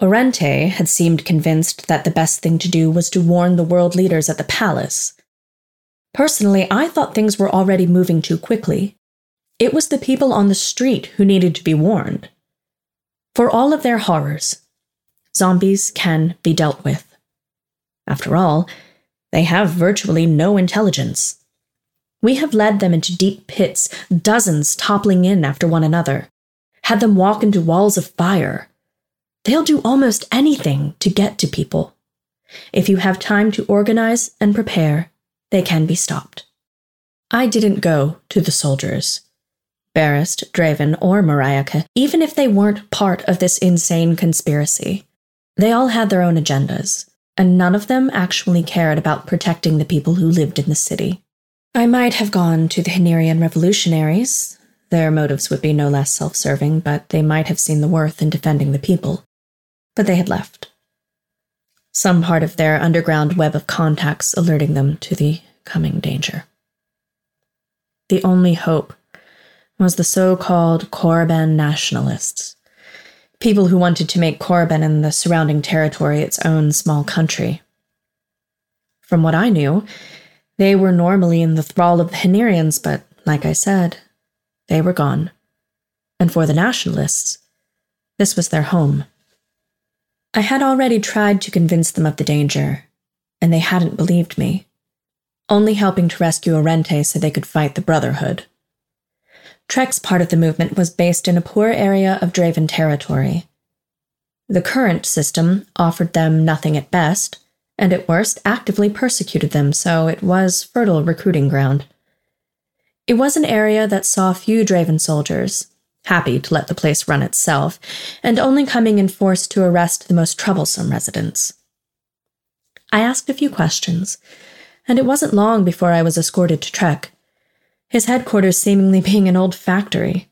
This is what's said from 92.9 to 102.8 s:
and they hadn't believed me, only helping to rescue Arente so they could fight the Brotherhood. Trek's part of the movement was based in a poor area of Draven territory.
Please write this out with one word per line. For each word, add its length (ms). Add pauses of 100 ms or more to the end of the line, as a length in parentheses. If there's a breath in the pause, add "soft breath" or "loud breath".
and 120
they 60
hadn't 360
believed 420
me, 300 (800)
only 280
helping 340
to 120
rescue 320
Arente 520
so 120
they 140
could 140
fight 300
the 60
Brotherhood. 640 (1200 soft breath)
Trek's 320
part 220
of 80
the 80
movement 380
was 140
based 380
in 100
a 40
poor 280
area 520
of 120
Draven 340
territory. 800 (1000)